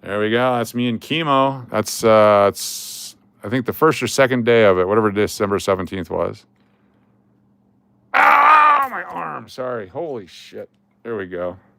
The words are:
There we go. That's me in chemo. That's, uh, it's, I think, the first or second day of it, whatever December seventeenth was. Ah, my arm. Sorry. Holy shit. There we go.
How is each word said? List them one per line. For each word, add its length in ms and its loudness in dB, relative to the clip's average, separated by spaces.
There 180 -6
we 100 -2
go. 280 0
That's 160 -6
me 140 -4
in 120 -4
chemo. 680 -2
That's, 340 -6
uh, 460 6
it's, 640 -10
I 60 -12
think, 160 -4
the 80 -6
first 280 2
or 60 -4
second 380 0
day 200 6
of 140 6
it, 80 2
whatever 240 2
December 480 -2
seventeenth 500 -4
was. 360 -6
Ah, 760 4
my 140 -10
arm. 460 -12
Sorry. 380 -10
Holy 400 -10
shit. 420 -20
There 140 -8
we 80 -6
go. 320 -8